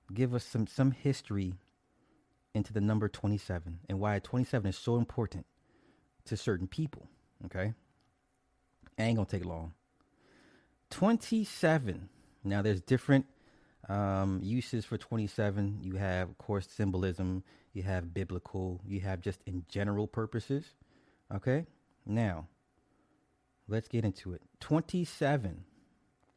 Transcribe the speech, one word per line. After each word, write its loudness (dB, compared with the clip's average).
give 2
us 0
some, 0
some 4
history 0
into 0
the 2
number 4
twenty-seven -2
and 0
why 2
twenty-seven 0
is -2
so 0
important 0
to -4
certain 0
people, -6
okay? -2
It -2
ain't 4
gonna 2
take -4
long. -6
Twenty-seven. 2
Now, 2
there's 4
different, 4
um, 2
uses -2
for -4
twenty-seven. 0
You -4
have, 0
of -16
course, -2
symbolism. 0
You -6
have 0
biblical. -4
You -4
have -2
just -4
in -6
general 0
purposes. -2
Okay? 0
Now, 0
let's -2
get 0
into -2
it. -12
Twenty-seven. 0